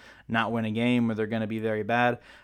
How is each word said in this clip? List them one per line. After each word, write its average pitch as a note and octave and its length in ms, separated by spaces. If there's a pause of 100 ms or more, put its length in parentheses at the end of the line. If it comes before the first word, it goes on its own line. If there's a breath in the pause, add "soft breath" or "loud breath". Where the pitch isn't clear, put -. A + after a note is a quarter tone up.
(280 loud breath)
not A2+ 240
win A#2 140
a A2 60
game A#2 380
or A2 60
they're G#2+ 120
gonna A2 200
be A2 120
very G#2+ 240
bad. A#2+ 360 (240 loud breath)